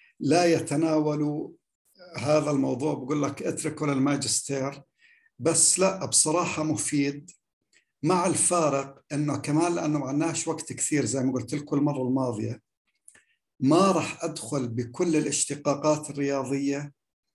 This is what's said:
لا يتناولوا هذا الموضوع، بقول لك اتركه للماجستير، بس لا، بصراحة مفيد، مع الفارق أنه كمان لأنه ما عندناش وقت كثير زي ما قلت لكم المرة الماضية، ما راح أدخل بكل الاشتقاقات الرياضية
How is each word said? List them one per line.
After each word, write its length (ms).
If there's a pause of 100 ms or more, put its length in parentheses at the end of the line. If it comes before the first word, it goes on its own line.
(200)
لا 260
يتناولوا 1040 (680)
هذا 340
الموضوع، 420
بقول 300
لك 200
اتركه 440
للماجستير، 920 (580)
بس 400
لا، 260
بصراحة 580
مفيد، 680 (720)
مع 220
الفارق 840
أنه 260
كمان 380
لأنه 240
ما 80
عندناش 400
وقت 260
كثير 320
زي 180
ما 100
قلت 200
لكم 240
المرة 300
الماضية، 540 (1000)
ما 320
راح 320
أدخل 440
بكل 480
الاشتقاقات 920
الرياضية 840 (420)